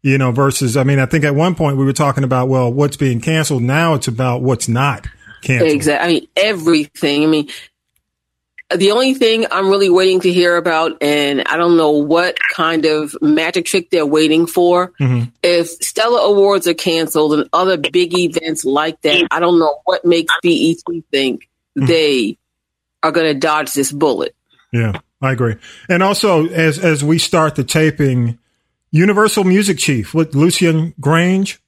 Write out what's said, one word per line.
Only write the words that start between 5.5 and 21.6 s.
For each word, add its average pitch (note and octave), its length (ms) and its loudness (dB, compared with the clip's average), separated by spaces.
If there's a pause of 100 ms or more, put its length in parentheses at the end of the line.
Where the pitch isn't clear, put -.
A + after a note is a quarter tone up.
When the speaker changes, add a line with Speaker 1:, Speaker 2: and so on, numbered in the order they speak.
Speaker 2:
Exactly. D3 340 0
I F3 80 0
mean, D3+ 220 -2
everything. D#3+ 880 0
I D#3 40 2
mean, D3+ 220 0 (1300)
the F#3+ 160 2
only C4 240 2
thing A3+ 340 0
I'm F#3+ 220 -2
really G3 200 2
waiting F#3 320 4
to F3+ 100 2
hear F3 240 2
about, E3 440 -2
and C#3+ 460 0
I D3+ 100 -2
don't E3+ 200 2
know D#3 160 4
what D#3+ 440 0 (160)
kind D#3+ 320 -2
of D3+ 380 -2
magic D#3+ 420 0
trick F#3 260 -4
they're E3 140 0
waiting D#3 440 2
for. F3+ 520 2
Speaker 1:
Mm-hmm. B2 300 0 (140)
Speaker 2:
If E3+ 240 2
Stella A3+ 540 -2
Awards G3+ 440 2
are E3+ 80 0
canceled D#3+ 600 0
and D3+ 180 -2
other F#3 240 0
big F3 420 -2
events D#3+ 460 -4
like D3+ 380 -2
that, D3 280 0
I D3+ 80 -4
don't E3+ 220 2
know D3+ 240 0
what F#3 200 -2
makes E3+ 380 2
B E3 280 0
E E3 40 0
T E3+ 380 -10
think C3+ 360 -4 (300)